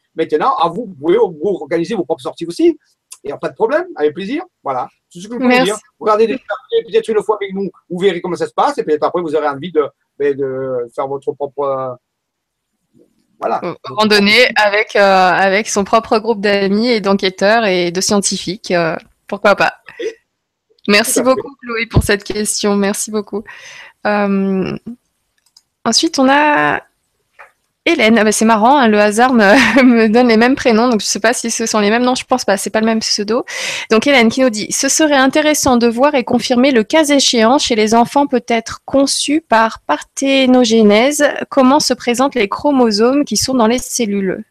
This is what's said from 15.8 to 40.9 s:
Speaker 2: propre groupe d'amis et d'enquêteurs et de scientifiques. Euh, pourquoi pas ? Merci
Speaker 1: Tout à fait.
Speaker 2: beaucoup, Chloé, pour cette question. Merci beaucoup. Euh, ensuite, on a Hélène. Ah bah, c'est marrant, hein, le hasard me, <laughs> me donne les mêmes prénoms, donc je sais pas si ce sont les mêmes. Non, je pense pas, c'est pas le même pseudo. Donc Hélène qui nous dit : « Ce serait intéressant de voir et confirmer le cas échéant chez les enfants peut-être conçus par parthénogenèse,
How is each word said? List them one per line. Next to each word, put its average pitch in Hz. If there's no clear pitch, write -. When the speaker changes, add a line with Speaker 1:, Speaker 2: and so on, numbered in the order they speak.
Speaker 2:
propre 226
groupe 214
d'amis 202
et 220
d'enquêteurs 196
et 175
de 180
scientifiques. 202
Euh, 170
pourquoi 202
pas ? 170
Merci 208
Speaker 1:
Tout 269
à 240
fait. 254
Speaker 2:
beaucoup, -
Chloé, 226
pour -
cette 208
question. 208
Merci 202
beaucoup. 208
Euh, 196
ensuite, 277
on 262
a 294
Hélène. 233
Ah 208
bah, 214
c'est 220
marrant, 226
hein, 247
le 208
hasard 214
me, 220
<laughs> -
me 233
donne 240
les 220
mêmes 247
prénoms, 233
donc 226
je -
sais -
pas 226
si 233
ce 226
sont 220
les 202
mêmes. 240
Non, 254
je -
pense -
pas, 196
c'est -
pas 220
le 220
même 220
pseudo. 214
Donc 226
Hélène 247
qui 254
nous 262
dit : « 208
Ce -
serait 294
intéressant 285
de 233
voir 262
et 247
confirmer 247
le 220
cas 311
échéant 269
chez 247
les 214
enfants 240
peut-être 233
conçus 285
par 226
parthénogenèse, 254